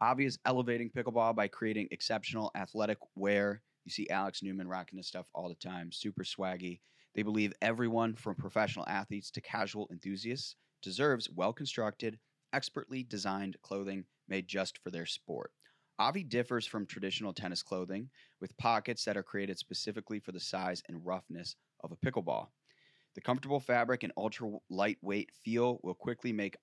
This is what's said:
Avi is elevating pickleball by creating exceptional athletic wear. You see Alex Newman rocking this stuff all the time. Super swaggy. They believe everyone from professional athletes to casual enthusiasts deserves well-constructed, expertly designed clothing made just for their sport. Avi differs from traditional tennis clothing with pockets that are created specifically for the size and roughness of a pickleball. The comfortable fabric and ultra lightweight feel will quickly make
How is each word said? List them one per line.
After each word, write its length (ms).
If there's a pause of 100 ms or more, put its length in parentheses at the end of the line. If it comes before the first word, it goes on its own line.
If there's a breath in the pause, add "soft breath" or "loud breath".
Avi 260
is 180
elevating 460
pickleball 440
by 140
creating 420
exceptional 640
athletic 440 (160)
wear. 480 (240)
You 40
see 200
Alex 320
Newman 260
rocking 300
this 80
stuff 280
all 140
the 60
time. 360
Super 320
swaggy. 580 (340 soft breath)
They 80
believe 400
everyone 520
from 200
professional 520
athletes 440
to 100
casual 500
enthusiasts 640 (260)
deserves 480
well-constructed, 880 (340)
expertly 500
designed 600
clothing 420 (240)
made 180
just 380
for 60
their 160
sport. 460 (460 soft breath)
Avi 240
differs 440
from 180
traditional 480
tennis 300
clothing 480 (320 soft breath)
with 160
pockets 480
that 100
are 60
created 360
specifically 600
for 120
the 80
size 460
and 200
roughness 500 (260)
of 80
a 60
pickleball. 520 (640 soft breath)
The 80
comfortable 360
fabric 460
and 120
ultra 340 (180)
lightweight 640 (100)
feel 400
will 120
quickly 380
make 300